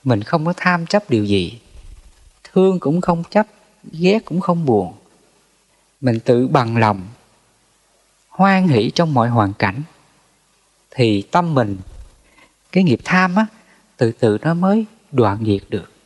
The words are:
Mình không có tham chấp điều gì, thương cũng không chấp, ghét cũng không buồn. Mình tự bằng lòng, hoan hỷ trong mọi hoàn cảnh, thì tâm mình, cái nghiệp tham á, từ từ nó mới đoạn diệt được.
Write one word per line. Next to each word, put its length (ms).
Mình 180
không 240
có 100
tham 300
chấp 240
điều 140
gì, 360
thương 360
cũng 200
không 300
chấp, 160
ghét 320
cũng 160
không 240
buồn. 300
Mình 200
tự 280
bằng 280
lòng, 320
hoan 400
hỷ 260
trong 200
mọi 140
hoàn 240
cảnh, 300
thì 320
tâm 320
mình, 240
cái 120
nghiệp 200
tham 300
á, 120
từ 160
từ 300
nó 120
mới 300
đoạn 320
diệt 240
được. 240